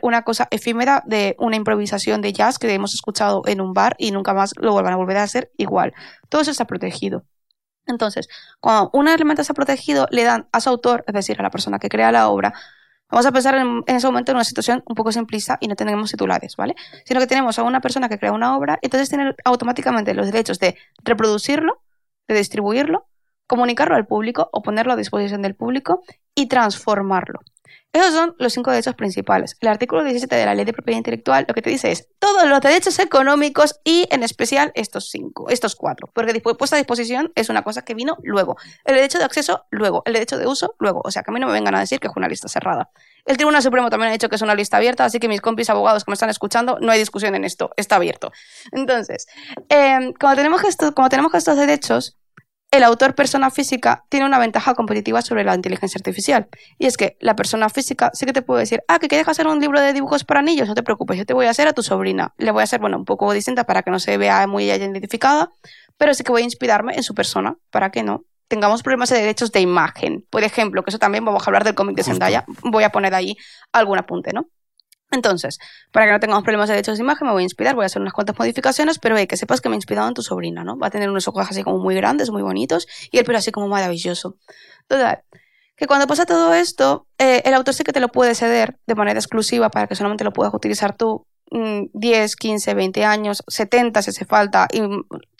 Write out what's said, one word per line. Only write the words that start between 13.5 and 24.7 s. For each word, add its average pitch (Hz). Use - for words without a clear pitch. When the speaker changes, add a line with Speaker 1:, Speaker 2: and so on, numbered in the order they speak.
Speaker 1:
en, 247
en 254
ese 247
momento 247
en 254
una 233
situación 240
un 226
poco 220
simplista 220
y 233
no 202
tenemos 208
titulares, 196
¿vale? 214
Sino 254
que 254
tenemos 254
a 233
una 254
persona 254
que 214
crea 208
una 233
obra, 277
entonces 262
tiene 277
automáticamente 240
los 196
derechos 202
de 185
reproducirlo, 233
de 220
distribuirlo, 220
comunicarlo 247
al 214
público 226
o 214
ponerlo 226